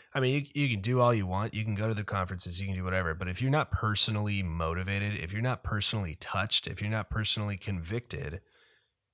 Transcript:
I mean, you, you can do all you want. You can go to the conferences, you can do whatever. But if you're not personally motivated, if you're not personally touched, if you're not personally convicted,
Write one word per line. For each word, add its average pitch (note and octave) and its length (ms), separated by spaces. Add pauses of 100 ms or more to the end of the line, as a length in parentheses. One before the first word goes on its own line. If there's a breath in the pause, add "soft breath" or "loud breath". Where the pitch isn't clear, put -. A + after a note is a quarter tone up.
(140)
I C3+ 60
mean, C3 140
you, C#3+ 280
you C3 120
can G2+ 60
do B2 200
all A#2+ 120
you G#2 140
want. G2 260
You G#2+ 120
can G#2+ 100
go G#2 120
to A2+ 60
the G#2 100
conferences, F2+ 560
you G2 80
can G2 80
do F#2 80
whatever. F#2 320
But F2+ 140
if F2+ 140
you're C3 80
not C#3+ 200
personally G#2 720
motivated, F#2 760
if F2 140
you're G#2+ 100
not B2+ 200
personally G2+ 560
touched, - 480
if - 140
you're G#2 100
not G#2+ 200
personally G#2 480
convicted, F2+ 840 (720)